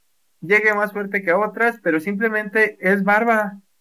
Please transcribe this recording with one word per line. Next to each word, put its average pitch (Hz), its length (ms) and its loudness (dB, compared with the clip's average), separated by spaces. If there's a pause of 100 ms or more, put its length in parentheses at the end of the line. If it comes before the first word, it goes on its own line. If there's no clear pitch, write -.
(420)
llegue 214 320 2
más 208 200 -2
fuerte 202 300 -6
que 175 80 0
a 180 80 2
otras, 220 420 -2
pero 160 180 0
simplemente 214 840 -2
es 196 220 2
Bárbara 208 580 0 (200)